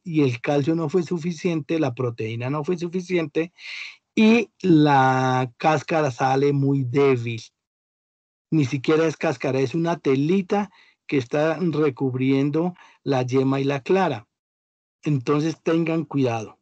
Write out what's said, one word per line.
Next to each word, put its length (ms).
y 180
el 180
calcio 340
no 140
fue 140
suficiente, 760
la 160
proteína 560
no 120
fue 160
suficiente 720
y 360
la 960
cáscara 540
sale 420
muy 320
débil. 580
Ni 140
siquiera 420
es 100
cáscara, 440
es 140
una 240
telita 720
que 120
está 400
recubriendo 1160
la 200
yema 380
y 40
la 180
clara. 460
Entonces 600
tengan 420
cuidado. 580